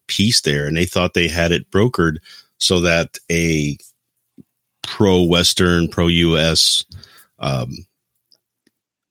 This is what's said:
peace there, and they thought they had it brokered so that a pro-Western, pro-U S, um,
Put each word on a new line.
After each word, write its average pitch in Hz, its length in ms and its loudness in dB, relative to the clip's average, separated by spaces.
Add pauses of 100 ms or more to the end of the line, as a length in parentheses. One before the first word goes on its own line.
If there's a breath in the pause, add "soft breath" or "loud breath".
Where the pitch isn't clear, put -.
peace 110 340 0
there, 71 240 -2
and 78 100 -2
they 85 80 0
thought 90 300 -2
they 85 140 0
had 85 240 0
it - 180 -4
brokered 90 480 0 (440 loud breath)
so 92 180 2
that 85 360 0 (140)
a 80 440 0 (1080)
pro-Western, 87 1080 2
pro-U 85 480 2
S, 80 480 0 (540 loud breath)
um, 65 480 -6 (1200)